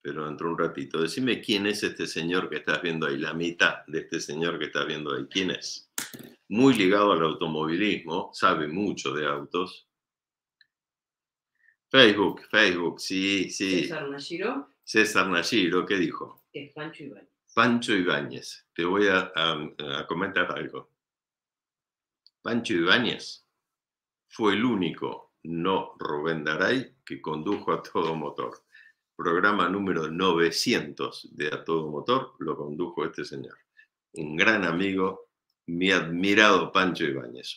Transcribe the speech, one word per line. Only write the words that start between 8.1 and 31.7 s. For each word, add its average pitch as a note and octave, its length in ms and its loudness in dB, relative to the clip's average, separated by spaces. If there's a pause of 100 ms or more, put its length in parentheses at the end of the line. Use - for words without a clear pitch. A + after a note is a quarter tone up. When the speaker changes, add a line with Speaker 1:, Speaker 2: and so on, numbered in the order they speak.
Speaker 1:
sabe E2 360 2
mucho D#2 440 -4
de D2 140 -2
autos. C#2+ 600 -6 (2000)
Facebook, G#2 600 6
Facebook, F2 500 4
sí, F#2+ 500 -2
sí. F#2+ 320 -2
Speaker 2:
César D3 260 -6
Nashiro. F3 640 -8 (140)
Speaker 1:
César G2 440 2
Nashiro, F2+ 560 2
¿qué G2+ 120 -2
dijo? - 560 -4
Speaker 2:
Es C#3+ 200 -16
Pancho D#3 320 -14
Ibáñez. - 240 -18 (260)
Speaker 1:
Pancho A#2 400 4
Ibáñez. D2 800 -2
Te E2+ 100 -2
voy G2 240 2
a, F#2 260 2
a, D2+ 680 -4
a D2 60 -10
comentar F2+ 500 -2
algo. C2+ 340 -10 (1500)
Pancho A#2 340 -2
Ibáñez F#2 680 2 (840)
fue G#2 260 2
el G#2+ 100 0
único F2+ 680 -4 (100)
no E2+ 540 -2
Rubén D#2 460 -2
Daray G2 600 0
que - 160 -12
condujo D#2+ 520 -4
A D#2 100 -2
Todo E2 320 -2
Motor. C#2 480 -8 (540)
Programa F2+ 520 2
número F2 420 0
novecientos E2 1200 0
de D2+ 160 -6
A - 160 -8
Todo D#2+ 260 -2